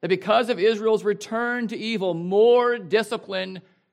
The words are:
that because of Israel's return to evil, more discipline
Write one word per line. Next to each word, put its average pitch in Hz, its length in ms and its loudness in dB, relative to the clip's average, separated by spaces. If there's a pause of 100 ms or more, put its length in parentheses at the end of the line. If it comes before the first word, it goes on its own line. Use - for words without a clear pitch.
that 175 60 -4
because 214 420 2
of 170 80 -2
Israel's 214 460 2
return 233 640 -4
to 233 100 -8
evil, 190 360 -2
more 233 680 4
discipline 190 800 -4 (320)